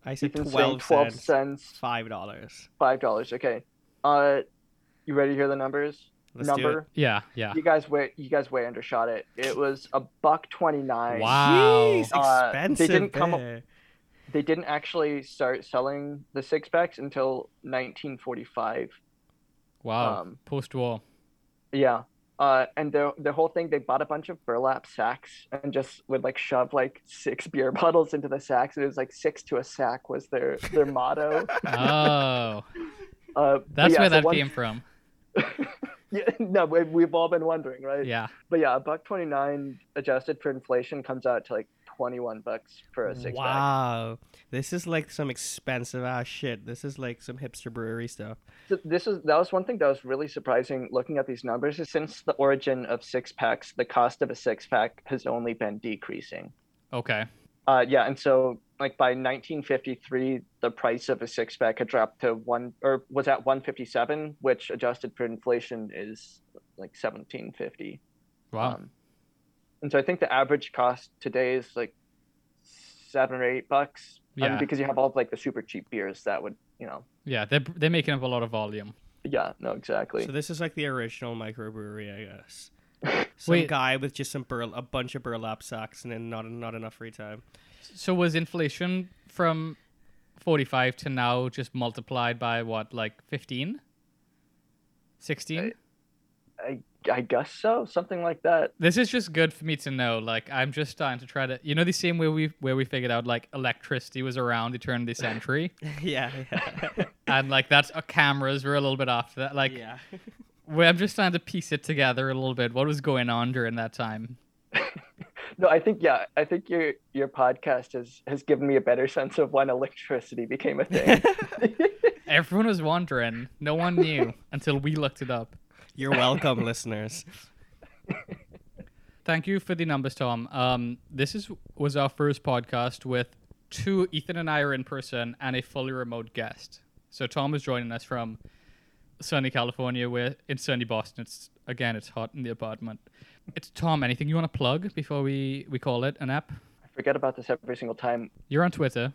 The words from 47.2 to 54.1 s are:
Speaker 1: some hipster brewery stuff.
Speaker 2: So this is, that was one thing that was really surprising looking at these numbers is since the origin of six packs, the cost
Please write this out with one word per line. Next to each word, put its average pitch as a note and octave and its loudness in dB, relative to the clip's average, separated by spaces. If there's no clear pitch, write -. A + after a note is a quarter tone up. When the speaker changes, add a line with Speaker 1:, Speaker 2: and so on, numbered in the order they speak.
Speaker 1:
some B2+ -12
hipster B2+ -12
brewery A#2 -6
stuff. G#2+ -12
Speaker 2:
So F#3 0
this E3+ 0
is, G3 -2
that D3+ 6
was F3 4
one F#3 0
thing A3+ -4
that D3 4
was C3+ 0
really C3+ -2
surprising B2+ 0
looking B2+ 0
at C3+ 0
these B2 -8
numbers C3 -2
is D#3 -6
since D#3 -4
the D3+ 0
origin C3+ 2
of A#2+ -2
six - -6
packs, - -2
the B2 0
cost B2 2